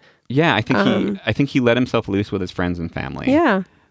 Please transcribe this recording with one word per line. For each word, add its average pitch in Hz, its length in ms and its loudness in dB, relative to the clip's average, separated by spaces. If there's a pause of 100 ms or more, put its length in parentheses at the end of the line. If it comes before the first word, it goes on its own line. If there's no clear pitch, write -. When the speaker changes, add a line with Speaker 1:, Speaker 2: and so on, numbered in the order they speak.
(280)
Speaker 1:
Yeah, 143 260 2
I 104 60 2
think - 180 0
Speaker 2:
Um, - 360 2
Speaker 1:
he, 196 100 -8
I 110 80 0
think 139 160 0
he - 120 0
let 117 180 4
himself 120 280 0
loose 98 240 -2
with 98 120 -4
his 92 80 -6
friends 90 280 -4
and 82 140 -8
family. 69 400 -4
Speaker 2:
Yeah, 262 300 2 (280)